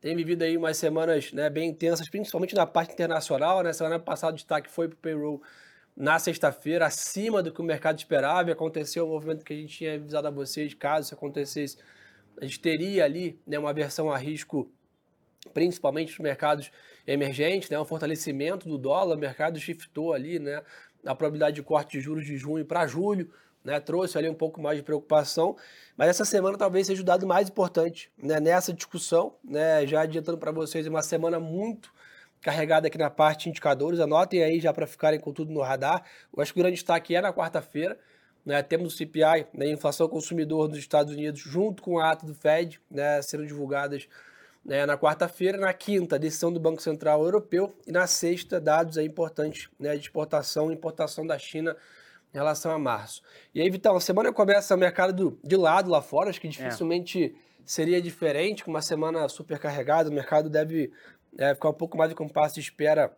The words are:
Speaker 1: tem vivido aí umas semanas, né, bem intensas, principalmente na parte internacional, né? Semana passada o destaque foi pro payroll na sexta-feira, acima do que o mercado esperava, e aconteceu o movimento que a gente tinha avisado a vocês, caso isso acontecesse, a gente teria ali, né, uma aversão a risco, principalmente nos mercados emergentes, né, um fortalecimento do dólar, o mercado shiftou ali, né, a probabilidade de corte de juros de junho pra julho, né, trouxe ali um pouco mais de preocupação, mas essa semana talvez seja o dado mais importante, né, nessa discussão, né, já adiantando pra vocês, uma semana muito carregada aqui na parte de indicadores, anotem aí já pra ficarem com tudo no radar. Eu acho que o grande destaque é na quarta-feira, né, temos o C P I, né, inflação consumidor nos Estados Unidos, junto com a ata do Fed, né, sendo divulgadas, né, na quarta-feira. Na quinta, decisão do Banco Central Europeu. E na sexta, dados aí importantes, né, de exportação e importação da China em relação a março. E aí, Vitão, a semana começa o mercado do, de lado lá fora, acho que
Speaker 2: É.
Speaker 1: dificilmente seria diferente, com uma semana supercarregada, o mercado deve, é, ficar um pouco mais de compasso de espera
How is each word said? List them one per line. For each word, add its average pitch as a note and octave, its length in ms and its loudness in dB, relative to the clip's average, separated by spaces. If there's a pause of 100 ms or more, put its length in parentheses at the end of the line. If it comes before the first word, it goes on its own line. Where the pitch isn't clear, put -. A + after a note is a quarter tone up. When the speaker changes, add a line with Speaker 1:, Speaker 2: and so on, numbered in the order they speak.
Speaker 1:
tem D#3+ 140 -4
vivido E3 280 -2
aí E3 120 2
umas D#3+ 220 0
semanas, D#3+ 560 0
né, D3 160 0
bem D#3 200 -2
intensas, D#3+ 380 -2
principalmente F#3 460 -4
na F3 140 4
parte - 260 0
internacional, E3 680 0
né? E3 100 0
Semana E3 240 -2
passada E3 360 -4
o - 20 -8
destaque D3+ 340 -4
foi E3 180 -2
pro D#3+ 100 -10
payroll D3+ 440 -6 (560)
na D3+ 220 4
sexta-feira, D#3+ 680 0
acima G#3 560 -2
do E3 100 -2
que - 80 -18
o E3+ 40 -4
mercado D#3 340 0
esperava, D#3+ 520 0
e E3 40 2
aconteceu D#3+ 540 -4
o - 20 -6
movimento D#3 340 -6
que - 80 -14
a D3+ 40 -8
gente D3+ 200 -14
tinha D#3 200 -6
avisado D3 320 -4
a C#3+ 40 -4
vocês, C#3+ 440 -8
caso D3+ 300 -2
isso D3 100 -12
acontecesse, C#3+ 640 -8 (600)
a C#3 60 -10
gente C3+ 140 -10
teria E3+ 440 0
ali, D#3+ 440 -2
né, D3 100 -4
uma D3 140 -2
aversão D3+ 400 -2
a C#3 60 -2
risco, D3 540 -6 (840)
principalmente D#3+ 540 0
nos - 100 -18
mercados D3 520 -2 (360)
emergentes, C#3+ 640 0
né, D3 80 -2
um D3+ 60 -2
fortalecimento D#3 840 -6
do D3+ 80 -4
dólar, D#3 380 2
o D3+ 40 -6
mercado D3+ 400 -4
shiftou D#3+ 540 -6
ali, D3+ 240 -4
né, D3 240 -6 (420)
a C3+ 120 -4
probabilidade D3+ 400 0
de D3 80 -10
corte D3 340 0
de C3+ 40 -6
juros D3+ 260 -8
de C#3+ 100 -8
junho D3 260 -6
pra E3+ 220 0
julho, F3 460 -2 (320)
né, C#3+ 160 -2
trouxe F3 360 -2
ali D#3+ 140 0
um D#3+ 60 -6
pouco D#3+ 260 -4
mais D3+ 160 0
de C#3+ 60 -8
preocupação, D3+ 760 2 (400)
mas D#3 120 6
essa F3+ 140 2
semana G3 320 2
talvez G3 300 2
seja F#3+ 160 -2
o F#3 40 -4
dado F#3 200 4
mais F#3+ 240 4
importante, E3+ 680 0
né, D3+ 240 0
nessa F3 320 4
discussão, - 720 -2
né, D3+ 440 2
já D3+ 140 2
adiantando D#3+ 360 -2
pra D#3 140 -6
vocês, D#3 340 -4
uma D#3 160 -2
semana E3 380 0
muito F#3 520 -6 (500)
carregada D#3 440 2
aqui D#3 120 -2
na D3+ 120 0
parte D3+ 360 2
de E3+ 40 -4
indicadores, D#3 500 0
anotem E3+ 440 4
aí E3 160 2
já D#3 120 2
pra D#3 140 0
ficarem D3+ 340 2
com D3 140 -8
tudo D#3 180 -6
no D3+ 100 -2
radar. C3+ 420 0 (280)
Eu C#3+ 120 0
acho D3 100 -4
que F3+ 60 -4
o - 20 4
grande F3+ 140 2
destaque E3+ 400 0
é F3 60 4
na F#3+ 120 -2
quarta-feira, E3 640 -4 (480)
né, C#3+ 160 0
temos D#3+ 320 -2
o - 40 -14
C D#3+ 60 -6
P D#3 180 -2
I, D#3 300 4
né, C#3 160 -2
inflação D3+ 400 0
consumidor D#3 600 -2
nos D3+ 80 -8
Estados D3 340 2
Unidos, D3 280 -6
junto F#3 420 -2
com F3 160 -2
a D#3+ 140 4
ata D#3+ 120 -2
do D3+ 120 -12
Fed, D#3+ 440 2 (120)
né, D3 320 0
sendo D3+ 240 -8
divulgadas, C#3+ 600 -4 (560)
né, C#3 220 0
na D3 100 2
quarta-feira. E3+ 600 2
Na F#3+ 160 0
quinta, F3+ 460 0
decisão D#3+ 340 -2
do E3+ 60 -2
Banco D#3+ 240 0
Central D3+ 400 2
Europeu. F#3+ 520 0 (120)
E - 40 -10
na F3 140 4
sexta, F3 560 0
dados D#3 340 2
aí D#3 120 0
importantes, D#3 600 -4 (120)
né, D3 160 -2
de C#3+ 60 -6
exportação D3+ 680 -2
e D#3+ 60 -4
importação D#3+ 500 -6
da D#3 140 -2
China D#3+ 360 -4 (560)
em - 60 -8
relação D3+ 340 0
a D#3+ 60 -2
março. A#2 460 -4 (320)
E D#3 60 0
aí, F3 100 4
Vitão, F#3+ 240 4
a F3+ 60 2
semana G#3+ 300 2
começa G3+ 440 4
o - 20 4
mercado F#3 360 4
do, F3+ 300 0
de D3+ 120 2
lado F3+ 340 6
lá D#3 120 4
fora, F3+ 280 0
acho F3+ 100 -6
que - 80 -12
Speaker 2:
É. D3+ 40 -8
Speaker 1:
dificilmente E3 840 -2 (300)
seria E3+ 340 0
diferente, E3+ 640 -2
com - 60 -12
uma D#3 120 -2
semana D#3+ 480 -2
supercarregada, D3 800 0
o D3 40 -4
mercado D3+ 360 2
deve, D#3 420 0 (460)
é, C#3 180 4
ficar D#3 140 2
um D3+ 40 0
pouco E3 240 -6
mais D#3+ 120 4
de D#3 60 -8
compasso D3+ 400 0
de E3 40 -10
espera D3 580 2